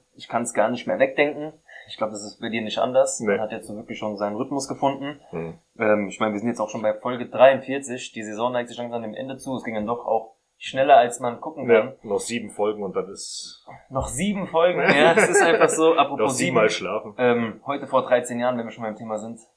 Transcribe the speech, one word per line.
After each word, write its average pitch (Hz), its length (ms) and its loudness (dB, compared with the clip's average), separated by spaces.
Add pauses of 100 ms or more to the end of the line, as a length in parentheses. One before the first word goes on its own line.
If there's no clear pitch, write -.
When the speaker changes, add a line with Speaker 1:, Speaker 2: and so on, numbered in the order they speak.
(160)
Speaker 1:
Ich - 120 -18
kann's 117 260 -4
gar 113 160 2
nicht 123 180 -6
mehr 92 120 -2
wegdenken. 147 540 0 (340)
Ich - 100 -16
glaub, 107 140 -4
das 104 120 -12
ist 104 160 -16
bei 113 100 -8
dir 113 120 -2
nicht 107 160 -6
anders. 127 420 2
Speaker 2:
Nee. 113 120 -2
Speaker 1:
Man 110 100 2
hat 107 100 -4
jetzt - 160 -10
so 104 80 -12
wirklich 110 220 -12
schon 107 200 -6
seinen 104 180 -4
Rhythmus 135 320 -6
gefunden. 139 520 -4 (120)
Speaker 2:
Mhm. 82 260 -8 (220)
Speaker 1:
Ähm, 107 280 2
ich - 120 -10
meine, 110 140 0
wir 101 60 -4
sind 117 100 -2
jetzt 117 100 -4
auch 107 100 -4
schon 110 140 -8
bei 107 100 2
Folge 123 340 -6
dreiundvierzig. 127 840 2
Die 110 120 -12
Saison 107 280 -4
neigt 120 180 -4
sich 113 80 -14
langsam 120 240 -8
dem 107 140 -10
Ende 131 220 -10
zu. 131 180 -8
Es 110 80 -8
ging 113 100 -8
dann 107 140 -4
doch 120 180 -6
auch - 300 -4 (240)
schneller, 135 380 4
als 120 220 4
man 120 220 -6
gucken - 260 -8
Speaker 2:
Ja, 110 140 8
Speaker 1:
kann. - 120 -8 (100)
Speaker 2:
noch 101 160 -2
sieben 107 320 -6
Folgen 104 320 -2
und 92 120 -6
dann 92 140 -4
ist - 560 -16 (240)
Speaker 1:
Noch 131 180 -4
sieben 180 380 -4
Folgen? 165 360 2
Speaker 2:
<laughs> - 0 -
Speaker 1:
Ja, 160 320 6
es 208 160 6
ist 392 120 6
einfach 160 280 6
so. 160 260 4
Apropos 139 240 2
Speaker 2:
Noch 135 100 4
siebenmal 120 400 2
Speaker 1:
sieben. - 160 -4
Speaker 2:
schlafen. 104 320 -6
Speaker 1:
Ähm, 120 480 2
heute 139 220 -6
vor 131 180 2
dreizehn 120 340 0
Jahren, 123 200 0
wenn 117 60 -6
wir 110 60 -10
schon 120 120 -12
beim 104 140 -6
Thema 110 200 -6
sind, 113 220 -10 (180)